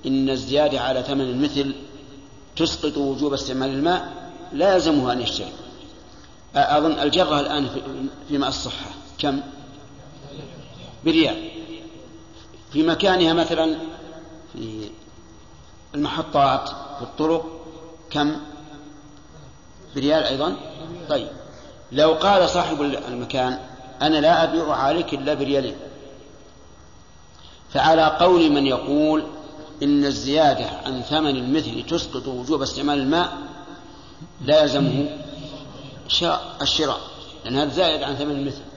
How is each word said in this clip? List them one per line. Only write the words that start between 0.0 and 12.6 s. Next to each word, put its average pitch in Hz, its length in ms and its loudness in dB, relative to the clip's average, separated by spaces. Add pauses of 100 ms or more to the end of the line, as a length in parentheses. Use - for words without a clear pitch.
إن 135 240 2
الزيادة 135 500 0
على 127 220 0
ثمن 139 180 -2
المثل 139 540 0 (800)
تسقط 156 400 0
وجوب 139 360 0
استعمال 131 360 -2
الماء، 151 440 0 (400)
لا 165 220 4
يلزمه 147 380 4
أن 123 80 0
يشتري. 104 320 -4 (1000)
أظن 147 380 4
الجرة 147 480 2
الآن 143 280 -2
في، 120 140 -8 (460)
في 143 100 0
ماء 135 100 2
الصحة - 420 -8 (280)
كم؟ 143 220 -2 (1600)
بريال. 156 460 2 (1200)